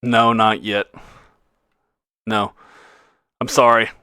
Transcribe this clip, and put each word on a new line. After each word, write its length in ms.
No, 300
not 300
yet. 240
No. 260
I'm 60
sorry. 420